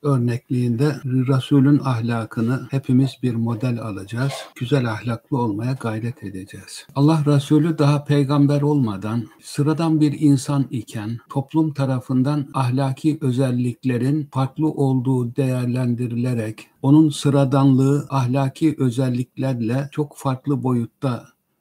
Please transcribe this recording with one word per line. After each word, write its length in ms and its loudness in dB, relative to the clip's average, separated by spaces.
örnekliğinde 1000 0
Resul'ün 760 2
ahlakını 920 -2
hepimiz 400 2
bir 120 -2
model 480 -4
alacağız. 500 -6
Güzel 380 -2
ahlaklı 460 -6
olmaya 340 -2
gayret 520 -6
edeceğiz. 720 -14
Allah 320 4
Resulü 520 2
daha 260 2
peygamber 580 2
olmadan 680 -2
sıradan 580 0
bir 200 0
insan 500 2
iken 480 -8
toplum 440 -2
tarafından 840 -2
ahlaki 680 0
özelliklerin 1120 -2
farklı 360 -2
olduğu 680 0
değerlendirilerek 1300 -2
onun 280 8
sıradanlığı 1000 4
ahlaki 680 0
özelliklerle 1120 -2
çok 240 -6
farklı 460 -4
boyutta 720 -4